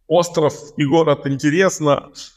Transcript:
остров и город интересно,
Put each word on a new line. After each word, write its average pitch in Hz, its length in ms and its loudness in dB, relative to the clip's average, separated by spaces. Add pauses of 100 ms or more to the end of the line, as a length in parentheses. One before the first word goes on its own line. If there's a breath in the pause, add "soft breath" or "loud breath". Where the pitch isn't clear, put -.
остров 165 460 0 (240)
и 151 80 0
город 147 400 2
интересно, 147 840 0 (260 loud breath)